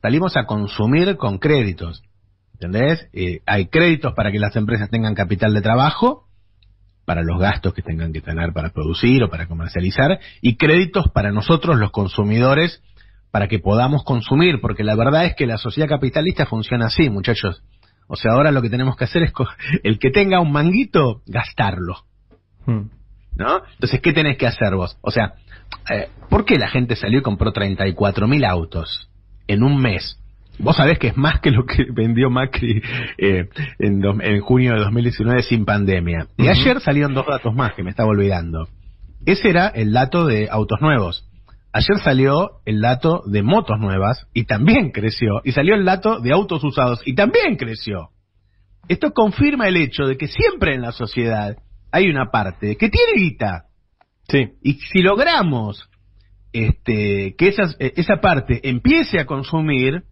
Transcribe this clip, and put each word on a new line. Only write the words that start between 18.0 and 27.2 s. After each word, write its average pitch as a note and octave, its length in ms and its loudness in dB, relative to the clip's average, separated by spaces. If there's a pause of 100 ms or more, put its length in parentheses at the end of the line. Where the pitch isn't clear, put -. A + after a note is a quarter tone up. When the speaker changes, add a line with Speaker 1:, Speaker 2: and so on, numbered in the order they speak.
Speaker 1:
O - 80 -8
sea, A2 180 0
ahora D3 180 4
lo C3+ 100 2
que A#2 80 -2
tenemos B2+ 260 -2
que - 100 -4
hacer E3+ 180 0
es - 80 0
co-, - 160 -4 (360)
el G#2+ 160 0
que C3 120 2
tenga F#3+ 280 4
un D#3 120 2
manguito, D#3 760 2
gastarlo. F#2 680 -4 (680)
Speaker 2:
Hmm. A2 240 -2 (460)
Speaker 1:
¿No? C#3+ 260 -2 (120)
Entonces, - 280 -2
¿qué - 120 2
tenés D3+ 240 0
que B2+ 100 0
hacer G#2 280 0
vos? F#2 260 -6
O - 100 -4
sea, G#2+ 220 -2 (600)
eh, G#2 140 -6 (220)
¿por G#3 160 2
qué A3 120 2
la G2+ 120 -2
gente B2 260 0
salió A2 240 0
y - 20 0